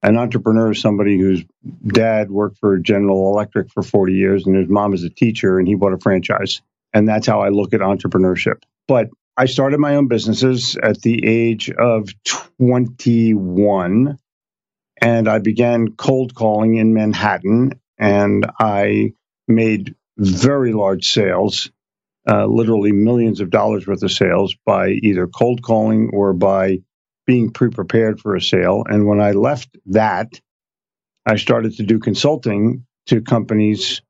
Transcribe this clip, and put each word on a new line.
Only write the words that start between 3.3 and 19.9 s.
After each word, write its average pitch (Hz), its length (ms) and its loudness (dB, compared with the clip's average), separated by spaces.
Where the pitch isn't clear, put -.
Electric 104 380 -4
for 101 100 -6
forty 95 340 0
years 95 300 0
and 95 80 2
his 95 140 2
mom 101 260 0
is 87 120 -4
a 85 40 -6
teacher 107 500 0
and 92 60 2
he 98 100 0
bought 95 180 0
a 92 40 -6
franchise. 95 640 -2
And 107 140 2
that's 110 180 0
how 107 140 0
I 101 100 0
look 101 240 0
at 110 60 0
entrepreneurship. 92 840 -2
But 120 220 2
I 127 80 2
started 135 340 0
my 147 160 0
own 143 140 2
businesses 120 680 0
at - 260 -2
the 117 240 0
age 113 440 0
of 113 400 0
twenty-one, 113 1900 0
and 113 280 2
I 110 100 2
began 113 560 0
cold 131 400 -2
calling 110 400 2
in 110 180 2
Manhattan, 107 840 0
and 101 480 0
I 104 540 0
made 110 480 0